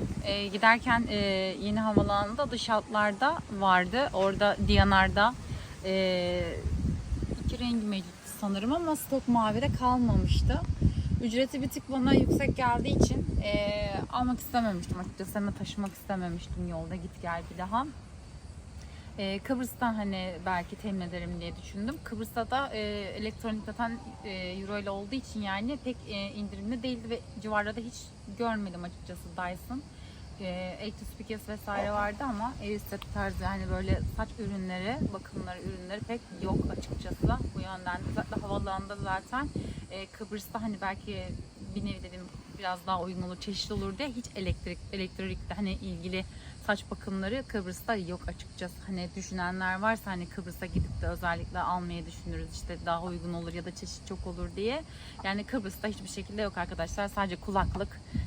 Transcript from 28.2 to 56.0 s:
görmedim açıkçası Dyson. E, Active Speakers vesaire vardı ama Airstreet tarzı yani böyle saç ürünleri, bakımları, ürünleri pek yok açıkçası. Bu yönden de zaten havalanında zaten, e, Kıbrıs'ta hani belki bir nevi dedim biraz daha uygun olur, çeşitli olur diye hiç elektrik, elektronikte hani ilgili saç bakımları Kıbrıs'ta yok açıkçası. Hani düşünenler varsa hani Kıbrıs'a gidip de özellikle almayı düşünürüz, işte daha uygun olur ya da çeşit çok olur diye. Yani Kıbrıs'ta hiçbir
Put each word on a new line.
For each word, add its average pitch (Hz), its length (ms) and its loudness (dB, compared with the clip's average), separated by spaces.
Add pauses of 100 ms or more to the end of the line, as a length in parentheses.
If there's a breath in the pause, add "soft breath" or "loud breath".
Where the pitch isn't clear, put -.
görmedim 208 460 -2
açıkçası 175 380 -10 (160)
Dyson. 180 440 -4 (600 loud breath)
E, 180 320 -4
Active - 420 -8
Speakers 214 340 -8
vesaire 202 420 -2
vardı 208 320 0
ama 240 380 0
Airstreet 208 520 -4
tarzı 196 300 0
yani 190 280 0
böyle 185 300 2 (160)
saç 220 120 0 (100)
ürünleri, 190 580 -2 (160)
bakımları, 185 480 -8
ürünleri 185 380 -6
pek 233 220 -4 (200)
yok 190 160 2 (200)
açıkçası. - 600 0 (180)
Bu - 60 -4
yönden 180 360 -4
de - 180 -4
zaten 214 240 -2
havalanında 196 560 -2
zaten, 196 540 -2 (420 loud breath)
e, 190 140 -8
Kıbrıs'ta 208 560 -8
hani 214 200 -2
belki 196 420 -4 (520)
bir 202 100 -2
nevi 185 180 -4
dedim 180 180 -10 (360)
biraz 185 300 -2
daha 185 140 2
uygun 180 200 -2
olur, 180 180 -4
çeşitli 202 340 -4
olur 196 240 -2
diye 285 120 -2
hiç 240 160 -6 (100)
elektrik, 180 440 -2 (140)
elektronikte 190 600 -4
hani 196 180 0
ilgili 185 520 -4 (420 loud breath)
saç 202 240 2
bakımları 196 560 -2
Kıbrıs'ta 190 480 -2
yok 180 320 -4
açıkçası. - 480 -8 (120)
Hani 180 280 -4
düşünenler 185 640 -2
varsa 214 320 2
hani 175 180 -4
Kıbrıs'a 175 360 -8
gidip - 360 0
de 175 60 0
özellikle 170 520 -2
almayı 175 460 0
düşünürüz, 165 480 -6
işte - 320 -6
daha 170 180 0
uygun 175 300 -4
olur 170 200 -4
ya 170 120 -6
da - 100 -8
çeşit - 320 -10
çok 190 200 -6
olur 175 280 -4
diye. 240 280 0 (400 loud breath)
Yani 196 200 0
Kıbrıs'ta 208 440 -2
hiçbir 196 220 -4